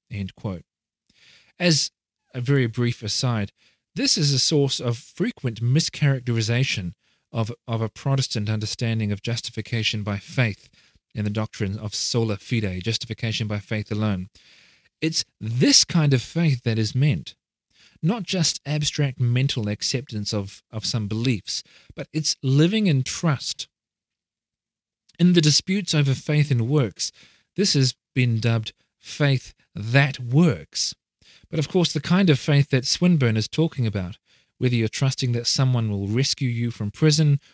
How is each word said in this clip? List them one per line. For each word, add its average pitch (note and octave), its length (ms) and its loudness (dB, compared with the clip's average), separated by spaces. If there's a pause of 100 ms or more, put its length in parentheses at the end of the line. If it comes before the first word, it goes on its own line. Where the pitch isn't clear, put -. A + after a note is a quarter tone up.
end G2+ 260 -8
quote. F#2 280 -10 (960)
As E3 320 2 (420)
a B2+ 60 -8
very B2+ 280 2
brief A#2+ 360 -2
aside, A2 480 -2 (440)
this B3 220 2
is C#3+ 140 2
a C3+ 80 2
source C#3+ 400 0
of A#2+ 180 -2
frequent C3 640 -6
mischaracterization A#2+ 1300 0 (400)
of, A2+ 180 -2 (160)
of A2+ 140 -4
a A2+ 80 -2
Protestant C3 600 -2
understanding A2 640 -2
of G2+ 100 -4
justification A2+ 840 -4
by G2+ 160 -4
faith - 500 -4 (440)
in G#2+ 120 -4
the G#2 40 -2
doctrine G#2+ 480 -4
of G#2+ 160 -8
sola A2+ 440 -2
fide, G2 440 -4
justification A2 680 -4
by G#2 120 -4
faith G#2+ 320 -6
alone. G#2 380 -2 (720)
It's D#3+ 240 -2 (140)
this A#2+ 440 4
kind D3+ 300 4
of B2 100 2
faith D#3 400 0
that A2+ 160 0
is G#2+ 160 -2
meant, B2 400 0 (680)
not G3 220 0
just F3 420 -2
abstract C#3+ 540 -2
mental B2 480 2
acceptance G#2+ 680 -4
of, G2+ 380 -6
of A2 140 -8
some A2 220 -2
beliefs, A2 560 -2 (320)
but - 180 -10
it's D#3 280 -2
living E3 460 4
in C3+ 160 2
trust. - 640 -4 (1500)
In F3+ 140 6
the F3 80 6
disputes F3+ 520 0
over C#3 220 2
faith D3+ 340 0
and A#2 180 0
works, C3 440 -2 (440)
this G3 180 0
has C3 220 2 (200)
been B2 240 2
dubbed A#2 340 -2 (260)
faith - 540 -2 (220)
that C3 440 2
works. B2 760 0 (540)
But D#3+ 100 -4
of D3 100 -2
course, F3+ 240 0
the D3+ 80 -2
kind F#3 280 4
of C#3 100 4
faith C#3+ 320 2
that B2+ 140 2
Swinburne C#3 520 2
is G#2+ 100 0
talking D#3 380 0
about, G2 320 -4 (400)
whether B2 180 2
you're A2+ 120 2
trusting C3 460 -2
that A#2 120 -4
someone A#2+ 460 2
will G2 160 -2
rescue B2 420 0
you A#2+ 220 -2
from G#2 180 -6
prison D3+ 500 4 (140)